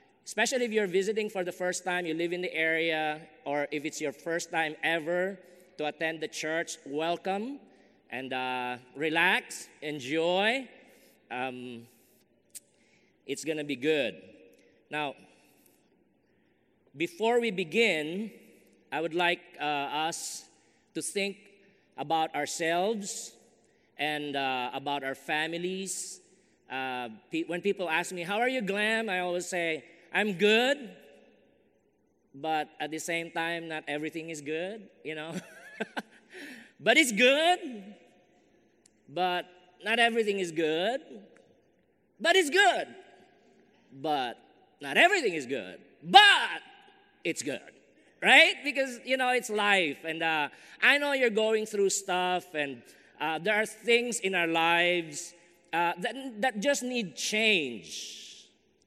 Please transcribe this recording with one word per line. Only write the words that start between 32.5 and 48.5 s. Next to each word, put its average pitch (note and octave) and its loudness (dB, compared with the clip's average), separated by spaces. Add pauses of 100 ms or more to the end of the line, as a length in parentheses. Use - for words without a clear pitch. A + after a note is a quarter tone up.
at D3 -4
the D#3 -6
same E3 -4
time, E3 -4
not D#3 -8
everything D#3 -6
is D#3 -8
good, E3+ -6 (160)
you D#3 -8
know. D#3+ -10
<laughs> - -14
But G#3 6
it's C#4+ 4
good, B3+ 2 (1120)
but F3+ -2 (400)
not A3 2
everything A3+ 4
is F3+ -2
good, E3 0 (1200)
but E4 4
it's F4 4
good, D4 4 (1040)
but C3+ -2 (440)
not C#3+ -2
everything D4+ 6
is C#3+ -4
good, G#2+ -6 (240)
but E4 8 (640)
it's E3 -4
good, - -8 (480)
right? D#4 8 (100)